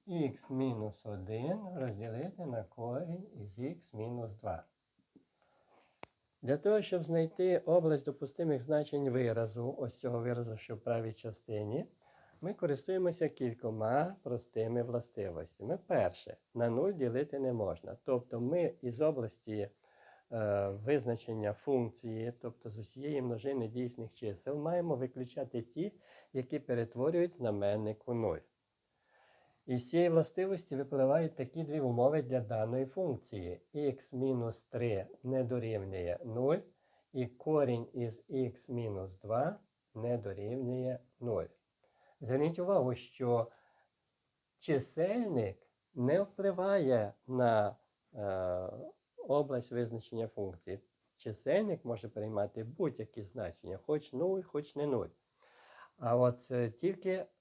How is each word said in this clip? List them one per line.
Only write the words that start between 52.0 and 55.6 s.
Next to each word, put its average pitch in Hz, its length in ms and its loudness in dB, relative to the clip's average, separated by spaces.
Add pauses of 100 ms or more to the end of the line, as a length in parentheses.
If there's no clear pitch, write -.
приймати 107 560 -4
будь-які 120 580 -4
значення, 95 640 -8
хоч 151 260 -2
нуль, 180 300 0
хоч 147 340 -8
не 147 100 -2
нуль. 120 220 0 (920)